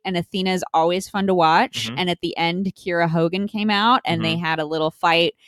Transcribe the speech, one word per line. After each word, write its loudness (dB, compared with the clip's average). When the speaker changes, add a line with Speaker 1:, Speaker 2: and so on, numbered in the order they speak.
Speaker 1:
and -4
Athena -2
is -2
always 0
fun -2
to 4
watch. 2
Speaker 2:
Mm-hmm. -8
Speaker 1:
And -2
at -4
the -6
end, -2
Kira -2
Hogan -2
came -2
out, 4
and -2
they 0
Speaker 2:
Mm-hmm. -4
Speaker 1:
had -2
a -2
little -2
fight, 2